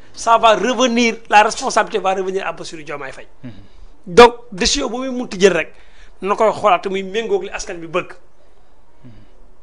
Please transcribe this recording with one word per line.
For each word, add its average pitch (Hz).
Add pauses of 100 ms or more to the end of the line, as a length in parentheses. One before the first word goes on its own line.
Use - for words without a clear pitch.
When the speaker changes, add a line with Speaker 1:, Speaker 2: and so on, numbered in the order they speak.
(120)
Speaker 1:
ça 226
va 220
revenir, 233 (120)
la 214
responsabilité 214
va 190
revenir 190
à 170
Bassirou 165
Diomaye 143
Faye. - (160)
Speaker 2:
Mhm. 123 (560)
Speaker 1:
Donc, 233 (160)
décision 240
bu 220
muy 262
munti 247
jël 185
rek, 160 (520)
na 196
koy 220
xoolaat 175
te 196
muy 190
méngoog 196
li 196
askan 202
bi 165
bëgg. 165 (1500)